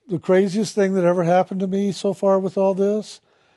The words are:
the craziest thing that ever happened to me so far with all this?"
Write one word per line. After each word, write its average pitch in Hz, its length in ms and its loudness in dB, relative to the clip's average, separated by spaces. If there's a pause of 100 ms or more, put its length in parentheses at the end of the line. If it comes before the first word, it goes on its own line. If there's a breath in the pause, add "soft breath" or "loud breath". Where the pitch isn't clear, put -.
the 180 120 -6
craziest 190 560 0
thing 196 180 0
that 185 120 0
ever 175 200 2
happened 185 360 0
to 196 60 -2
me 196 260 -2
so 196 200 -4
far 190 260 0
with 190 200 -4
all 190 160 2
this?" 202 480 -4 (340)